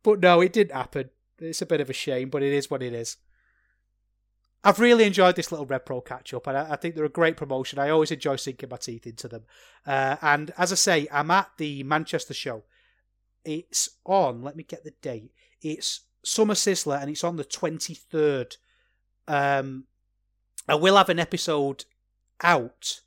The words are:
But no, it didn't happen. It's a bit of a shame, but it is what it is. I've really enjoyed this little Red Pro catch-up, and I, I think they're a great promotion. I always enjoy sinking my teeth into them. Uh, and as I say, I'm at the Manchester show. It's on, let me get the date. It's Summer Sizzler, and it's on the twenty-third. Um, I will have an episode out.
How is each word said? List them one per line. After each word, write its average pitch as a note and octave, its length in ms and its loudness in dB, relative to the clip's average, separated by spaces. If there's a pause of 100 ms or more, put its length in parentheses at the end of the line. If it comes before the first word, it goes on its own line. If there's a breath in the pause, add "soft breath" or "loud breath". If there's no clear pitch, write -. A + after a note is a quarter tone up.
But G#3 180 4
no, F3 220 8
it F3+ 120 2
didn't G#3 220 2
happen. C3 360 -6 (280)
It's E3 220 -8
a E3+ 60 -6
bit D3+ 140 0
of C3+ 80 -4
a C3 40 -6
shame, C3 360 -4
but C#3+ 120 -4
it C#3 120 0
is C#3 180 -2
what C3 100 -4
it B2 120 -8
is. A#2 240 -10 (1500)
I've G3 160 4
really A#3 260 8
enjoyed F#3 300 4
this E3+ 160 -6
little D3 140 -6
Red B2+ 200 -6
Pro B2+ 160 -8
catch-up, B2+ 440 -12
and C#3 120 -4
I, D#3 140 -4
I D3 40 -2
think E3 180 -8
they're D3+ 120 -2
a C#3+ 40 -2
great E3 280 2
promotion. C#3 420 -6
I C#3+ 100 0
always D#3+ 220 4
enjoy C#3 240 -2
sinking C3 340 -10
my B2 80 -12
teeth - 300 -12
into - 200 -16
them. A2+ 160 -16 (440 soft breath)
Uh, C3+ 340 0
and D3+ 360 2
as F3+ 140 0
I F#3 40 -2
say, D#3 360 2
I'm D3 200 0
at F#3+ 260 2
the D3 260 -6
Manchester D#3 500 -4
show. A2+ 300 -10 (800)
It's - 460 -4 (160)
on, C#3 380 0
let D3 120 -12
me D#3+ 80 -14
get - 200 -16
the D3+ 180 -16
date. A#2+ 300 -10 (300)
It's - 400 -6 (220)
Summer G#3+ 300 0
Sizzler, D#3 480 -2
and C#3 80 -8
it's D3+ 140 -6
on E3+ 140 -4
the D3 60 -6
twenty-third. D#3 1120 -4 (680)
Um, C#3 580 -2 (840)
I D3+ 80 4
will F#3+ 220 6
have F#3+ 120 6
an E3+ 100 0
episode D3+ 680 -2 (580)
out. D3+ 640 0